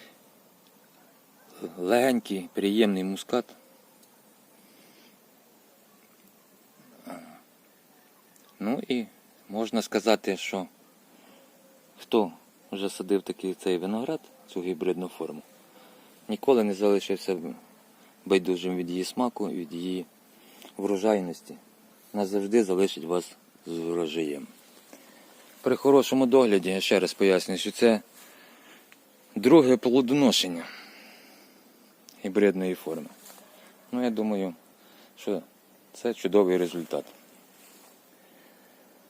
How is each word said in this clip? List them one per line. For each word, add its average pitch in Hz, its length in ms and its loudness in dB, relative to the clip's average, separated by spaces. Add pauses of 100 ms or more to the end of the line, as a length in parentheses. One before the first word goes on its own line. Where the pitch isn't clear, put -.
(1800)
легенький, 104 760 0
приємний 101 500 2
мускат. 98 420 -4 (4000)
Ну 107 280 -4
і 120 180 -4 (440)
можна 107 320 -4
сказати, 101 560 0
що 95 300 -6 (1300)
хто 107 340 0 (400)
вже 98 180 -6
садив 95 320 -2
такий 92 320 -8
цей 92 240 -2
виноград, 113 440 -4 (320)
цю 92 100 -6
гібридну 90 440 -4
форму, 78 340 -12 (840)
ніколи 113 360 2
не 104 100 0
залишився 98 640 0 (880)
байдужим 92 520 0
від 87 120 -6
її 90 140 -4
смаку, 117 460 -4
від 85 240 -8
її 90 320 -6 (720)
врожайності. 98 800 -2 (580)
Назавжди 101 500 0
залишить 92 400 0
вас 87 280 -4 (340)
з 85 120 -8
врожаєм. 80 720 -4 (1120)
При 127 140 0
хорошому 135 500 4
догляді, 110 440 4
я 95 120 -2
ще 98 180 2
раз 87 140 0
пояснюю, 92 460 2
що 104 120 -6
це 113 300 4 (1300)
друге 127 420 6
плодоношення 120 880 2 (1600)
гібридної 92 500 2
форми. 80 320 -10 (840)
Ну, 123 120 -4
я 123 60 0
думаю, 107 440 -4 (640)
що 95 240 -4 (520)
це 120 200 -6
чудовий 92 440 4
результат. 82 480 -4 (2000)